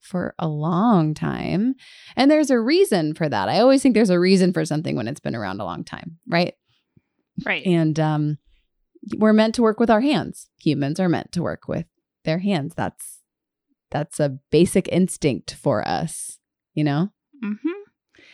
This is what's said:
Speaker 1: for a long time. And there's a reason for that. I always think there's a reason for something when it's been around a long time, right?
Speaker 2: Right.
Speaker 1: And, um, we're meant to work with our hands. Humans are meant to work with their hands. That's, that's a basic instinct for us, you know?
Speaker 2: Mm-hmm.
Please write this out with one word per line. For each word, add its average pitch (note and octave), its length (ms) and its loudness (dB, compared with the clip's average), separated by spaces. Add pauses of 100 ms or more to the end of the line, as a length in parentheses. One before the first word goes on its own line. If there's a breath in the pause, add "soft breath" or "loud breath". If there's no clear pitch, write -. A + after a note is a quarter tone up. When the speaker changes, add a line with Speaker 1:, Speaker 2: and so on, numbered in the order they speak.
Speaker 1:
for - 380 -6
a E3 100 -4
long E3 680 2
time. D#3+ 600 -4 (420 loud breath)
And C#4 140 4
there's D4+ 200 4
a B3 100 4
reason A3+ 540 2
for E3 160 -2
that. G2+ 180 0
I D3+ 120 2
always C4+ 220 6
think B3+ 120 4
there's G#3+ 160 4
a F3+ 100 4
reason F#3 320 4
for D#3+ 140 -2
something D3+ 300 -4
when A#2 120 -4
it's C#3+ 120 -10
been C3+ 160 -6
around G2 240 -8
a G#2+ 40 -8
long F#2 200 -8
time, - 340 -16 (100)
right? F3 240 0 (920)
Speaker 2:
Right. F3+ 180 -4
Speaker 1:
And, D#3+ 360 2
um, D3+ 380 -2 (800)
we're G#3+ 160 4
meant A3 220 4
to A#3+ 80 0
work A3 180 2
with A#3 80 2
our A3 120 6
hands. B3+ 500 -2 (100)
Humans C#3+ 400 -2
are F#3 80 0
meant D3+ 240 -2
to F3 100 -2
work - 260 -8
with E3 180 -6 (380)
their E3 160 -2
hands. E3+ 360 -4
That's, - 440 -10 (720)
that's - 300 -8
a C#3+ 180 -2 (120)
basic F3+ 380 4
instinct - 680 -2
for - 320 -2
us, - 520 -8 (360)
you D3+ 100 -2
know? D3 260 0 (320)
Speaker 2:
Mm-hmm. G#3+ 260 -6 (640 soft breath)